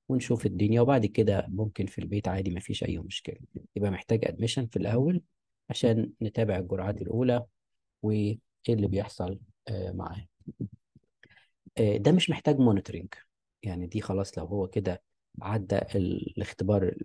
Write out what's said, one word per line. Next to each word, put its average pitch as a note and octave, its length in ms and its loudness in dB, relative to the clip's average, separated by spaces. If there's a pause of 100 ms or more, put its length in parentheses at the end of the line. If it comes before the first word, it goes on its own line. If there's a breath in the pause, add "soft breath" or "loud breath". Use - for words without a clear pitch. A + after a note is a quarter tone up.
ونشوف B2 380 0
الدنيا، G#2 340 2
وبعد A#2+ 260 4
كده G#2 420 2
ممكن G2+ 380 -4
في - 120 -12
البيت G2 300 -4
عادي F#2+ 220 -2
ما E2+ 100 -4
فيش - 240 -6
اي - 140 -2
مشكله. - 380 -10 (400)
يبقى G3+ 140 0
محتاج A2+ 340 0
ادميشن A2+ 420 -2
في - 100 -4
الاول C3 460 2 (480)
عشان A2+ 400 2 (120)
نتابع G#2 360 0
الجرعات F#2+ 440 -4
الاولى A#2+ 420 0 (580)
وايه G#2+ 360 0 (300)
اللي G#2 180 2
بيحصل، F#2+ 520 -4 (300)
آه، F#2+ 240 -4
معاه. F2+ 340 -8 (1500 soft breath)
آه، G#2+ 180 4
ده G#2+ 160 4
مش F3 180 4
محتاج C#3 280 2
مونيتورنج، G2 500 4 (540)
يعني F2+ 240 -6
دي G2+ 140 -4
خلاص G2 380 -4
لو D#2 60 -6
هو F#2+ 240 -4
كده F#2+ 340 -4 (400)
عدى G2+ 340 0
ال-، - 600 0
الاختبار G2 680 2